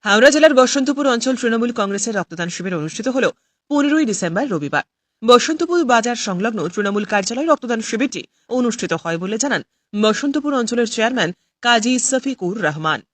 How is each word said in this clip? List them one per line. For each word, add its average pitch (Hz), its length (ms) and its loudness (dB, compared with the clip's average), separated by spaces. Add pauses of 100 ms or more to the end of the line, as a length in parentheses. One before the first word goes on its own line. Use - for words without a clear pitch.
হাওড়া 214 240 8
জেলার 302 240 6
বসন্তপুর 269 540 2
অঞ্চল 247 280 0
তৃণমূল 233 360 0
কংগ্রেসের 202 440 -4
রক্তদান 175 340 -4
শিবির 180 260 -6
অনুষ্ঠিত 156 320 -6
হল 240 240 0 (380)
পনেরোই 294 360 2
ডিসেম্বর, 196 420 -2
রবিবার। 147 360 -4 (420)
বসন্তপুর 311 600 4
বাজার 240 300 2
সংলগ্ন 196 520 -4
তৃণমূল 202 380 -2
কার্যালয়ে 226 400 -2
রক্তদান 240 360 0
শিবিরটি 220 420 -4 (260)
অনুষ্ঠিত 233 440 -2
হয় 165 240 -4
বলে 190 200 -4
জানান 226 240 -2 (400)
বসন্তপুর 277 520 0
অঞ্চলের 240 340 0
চেয়ারম্যান 220 460 -2 (280)
কাজী 240 380 0
শফিকুর 233 640 -4
রহমান। 156 400 -2 (120)